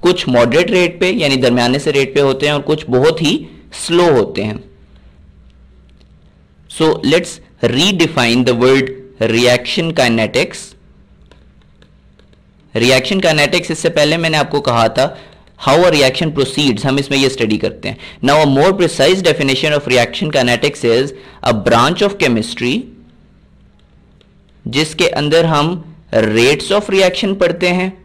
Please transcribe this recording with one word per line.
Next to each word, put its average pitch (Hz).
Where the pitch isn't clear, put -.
कुछ 175
moderate 123
rate 180
पे 185
यानी 143
दरमियाने 123
से 143
rate 135
पे 139
होते 135
हैं 147
और 143
कुछ 151
बहुत 147
ही 160
स्लो 170
होते 107
हैं। 107
So -
let's 165
redefine 131
the 127
word 131
reaction 123
kinetics। 117
Reaction 131
kinetics, 165
इससे 165
पहले 151
मैंने 160
आपको 147
कहा 117
था 127
how 139
a 180
reaction 147
proceeds, 135
हम 135
इसमें 139
ये 135
study 110
करते -
हैं। 107
Now 143
a 147
more 143
precise 175
definition 147
of 143
reaction 123
kinetics 131
is 127
a 120
branch 127
of 202
chemistry 123
जिसके 156
अंदर 156
हम 160
rates 113
of 208
reaction 190
पढ़ते 175
हैं 180